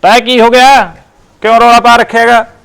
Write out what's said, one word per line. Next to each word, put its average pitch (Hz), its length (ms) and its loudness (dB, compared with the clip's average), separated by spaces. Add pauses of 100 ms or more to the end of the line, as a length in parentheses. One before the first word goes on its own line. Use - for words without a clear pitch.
ਤੈ 208 180 0
ਕੀ 247 220 -2
ਹੋ 226 80 2
ਗਿਆ? 247 440 0 (480)
ਕਿਉਂ 226 180 0
ਰੌਲਾ 233 200 2
ਪਾ 233 160 0
ਰੱਖਿਆ 233 260 -4
ਹੈਗਾ? 233 240 0 (200)